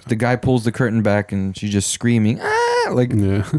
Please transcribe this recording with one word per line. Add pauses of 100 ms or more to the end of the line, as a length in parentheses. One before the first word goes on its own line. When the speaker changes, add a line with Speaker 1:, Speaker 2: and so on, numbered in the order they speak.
Speaker 1:
the
guy
pulls
the
curtain
back
and
she's
just
screaming,
"Ah!"
Like,
Speaker 2:
Yeah.